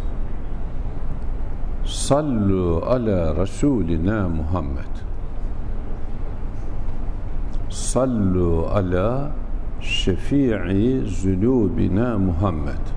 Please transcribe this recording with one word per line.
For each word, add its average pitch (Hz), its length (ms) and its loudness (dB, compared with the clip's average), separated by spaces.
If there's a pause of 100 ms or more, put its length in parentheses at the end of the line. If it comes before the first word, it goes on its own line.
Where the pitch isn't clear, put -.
(1900)
Sallu 98 1000 2
ala 98 480 2
Resulina 92 920 0
Muhammed. 80 640 -2 (2750)
Sallu 92 1040 2
ala 104 580 0 (500)
şefii 110 1200 0
zunubina 95 1120 2
Muhammed. 85 680 0 (140)